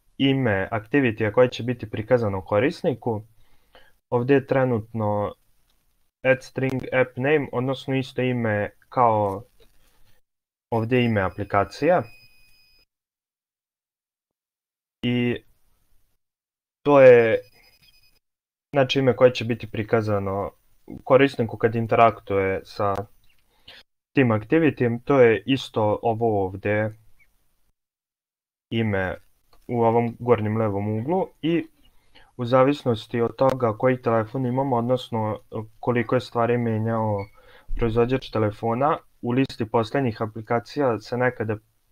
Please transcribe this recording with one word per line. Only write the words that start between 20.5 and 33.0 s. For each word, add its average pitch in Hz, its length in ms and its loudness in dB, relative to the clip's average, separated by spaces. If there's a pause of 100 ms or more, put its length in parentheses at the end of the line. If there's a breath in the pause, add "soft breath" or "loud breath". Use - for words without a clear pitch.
korisniku 131 540 2
kad 113 180 0
interaktuje 107 880 2
sa 101 300 -4 (1200 loud breath)
tim 135 120 4
activity-em. 120 760 0
To 139 160 2
je 113 260 6
isto 120 560 -2
ovo 110 440 0
ovde 107 480 -4 (1800)
ime 101 480 -2 (500)
u 120 160 -2
ovom 117 360 0
gornjem 110 380 0
levom 107 420 -2
uglu 170 280 -4 (140)
i 165 260 -2 (720 soft breath)
u 123 80 -6
zavisnosti 127 760 0